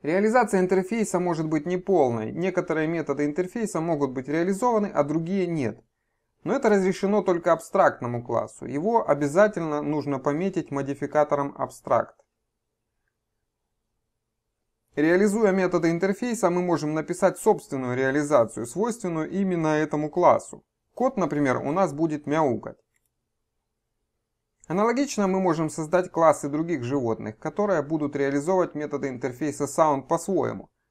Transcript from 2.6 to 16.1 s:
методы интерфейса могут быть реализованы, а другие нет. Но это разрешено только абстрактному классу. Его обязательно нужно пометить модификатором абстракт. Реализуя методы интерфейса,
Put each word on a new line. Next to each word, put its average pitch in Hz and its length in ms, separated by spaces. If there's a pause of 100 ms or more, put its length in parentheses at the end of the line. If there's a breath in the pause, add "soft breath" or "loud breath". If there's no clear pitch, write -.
методы 147 360
интерфейса 180 560
могут 151 300
быть 131 160
реализованы, 196 600
а 151 180
другие 165 420
нет. 156 320 (640)
Но 180 120
это 269 140
разрешено 196 540
только 175 300
абстрактному 135 720
классу. 117 420
Его 170 420
обязательно 151 720
нужно 147 380
пометить 160 540
модификатором 143 840
абстракт. - 600 (2750)
Реализуя 190 560
методы 180 380
интерфейса, 196 600